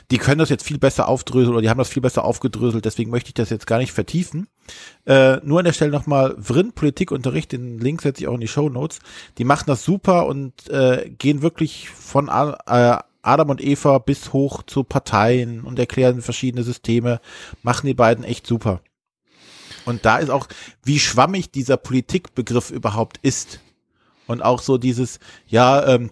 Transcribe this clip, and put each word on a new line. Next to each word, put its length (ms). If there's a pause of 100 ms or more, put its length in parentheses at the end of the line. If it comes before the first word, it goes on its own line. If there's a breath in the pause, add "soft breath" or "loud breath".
(100)
die 80
können 200
das 100
jetzt 160
viel 140
besser 300
aufdröseln 440
oder 100
die 80
haben 80
das 100
viel 140
besser 220
aufgedröselt. 600
Deswegen 240
möchte 180
ich 60
das 160
jetzt 160
gar 120
nicht 140
vertiefen. 560 (560 loud breath)
Äh, 400
nur 140
an 80
der 60
Stelle 180
nochmal 480
Vrind, 360
Politikunterricht, 800
den 260
Link 240
setze 200
ich 60
auch 60
in 60
die 80
Shownotes. 520 (360 loud breath)
Die 80
machen 220
das 180
super 420
und, 440
äh, 400
gehen 320
wirklich 480
von 400
A-, 360
äh, 320 (240)
Adam 280
und 100
Eva 380
bis 340
hoch 300
zu 220
Parteien 800
und 160
erklären 440
verschiedene 400
Systeme. 580 (420 loud breath)
Machen 240
die 80
beiden 300
echt 220
super. 340 (1040 loud breath)
Und 200
da 140
ist 120
auch, 160 (380 loud breath)
wie 140
schwammig 520
dieser 280
Politikbegriff 920
überhaupt 520
ist. 380 (640)
Und 160
auch 180
so 160
dieses, 440 (260 loud breath)
ja, 400
ähm, 260